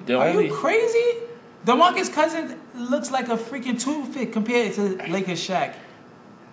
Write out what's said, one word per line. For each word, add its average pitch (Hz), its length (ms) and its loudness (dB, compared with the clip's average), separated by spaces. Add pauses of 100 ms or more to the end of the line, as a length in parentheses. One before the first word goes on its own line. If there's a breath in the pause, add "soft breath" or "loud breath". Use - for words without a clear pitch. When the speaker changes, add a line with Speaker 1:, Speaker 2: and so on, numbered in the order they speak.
Speaker 1:
the 123 120 2
Speaker 2:
Are - 120 4
Speaker 1:
only 415 180 4
Speaker 2:
you - 60 -2
crazy? 466 640 2 (480)
DeMarcus 349 480 4
Cousins 320 420 0 (180)
looks 247 380 -4
like 254 160 -2
a 233 80 0
freaking 247 460 -4
toothpick 277 500 -4
compared 220 440 0
to 196 200 0 (140)
Lakers 180 360 -2
Shaq. 170 280 -2 (800)